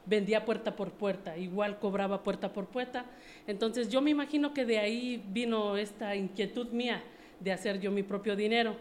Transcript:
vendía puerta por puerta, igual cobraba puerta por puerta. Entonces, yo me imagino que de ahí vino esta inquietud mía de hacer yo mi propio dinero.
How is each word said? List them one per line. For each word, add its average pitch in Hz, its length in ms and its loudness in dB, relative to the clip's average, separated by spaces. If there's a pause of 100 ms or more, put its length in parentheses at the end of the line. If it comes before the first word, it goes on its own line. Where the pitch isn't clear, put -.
vendía 208 380 4
puerta 220 320 0
por 190 160 -4
puerta, 190 460 -4
igual 202 420 -2
cobraba 196 440 0
puerta 190 280 -2
por 196 160 -6
puerta. 247 380 -4 (420)
Entonces, 220 420 0
yo 262 120 4
me 294 100 4
imagino 294 420 2
que 262 120 2
de 226 140 4
ahí 233 500 0
vino 214 480 2
esta 208 380 -4
inquietud 196 560 -2
mía 233 300 0 (380)
de 185 140 0
hacer 196 260 -2
yo 196 120 0
mi 202 120 2
propio 202 320 0
dinero. 220 460 4